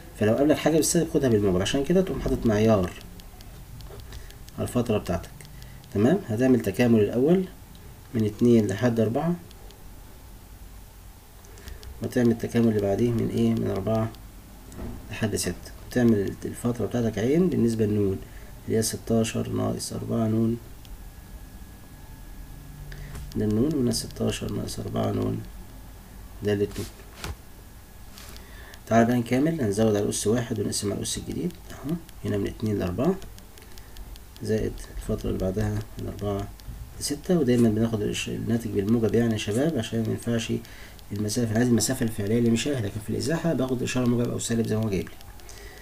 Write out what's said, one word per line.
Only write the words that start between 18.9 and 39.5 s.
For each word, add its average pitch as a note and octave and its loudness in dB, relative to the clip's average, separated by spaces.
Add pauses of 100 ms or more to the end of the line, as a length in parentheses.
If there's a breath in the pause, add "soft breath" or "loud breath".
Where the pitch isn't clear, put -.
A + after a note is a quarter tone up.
ناقص A2 -2
أربعة A2+ -2
نون، A2+ 2 (2750 loud breath)
ده G#2+ 0
النون، A2+ 2
وهنا A#2+ 2
ستاشر A2+ -2
ناقص A2 -4
أربعة A2 -2
نون، A1 -2 (1000)
ده G#2 2
الاتنين. G2+ 0 (2000 loud breath)
تعالى A2+ 6
بقى B2 4
نكمل، C#3 2
هنزود G#2+ 4
على G#2 2
الأس - 0
واحد A#2 2
ونقسم G2+ -2
على - -2
الأس - -4
الجديد - -4 (180)
أهو، - -6 (300)
هنا G#2 0
من G2+ 0
اتنين G#2 -2
لأربعة، G2+ 2 (1300 loud breath)
زائد G#2+ 0 (240)
الفترة G#2+ -4
اللي F#2+ -2
بعدها G#2 0 (200)
من G#2 -6
أربعة G2+ -4 (520)
لستة، E3+ 0
ودايما A#2+ 6
بناخد A2 2
الإش-، A#2 -2
الناتج A2+ -2
بالموجب G#2 2
يعني A#2 4
يا G#2 0
شباب، C3+ 0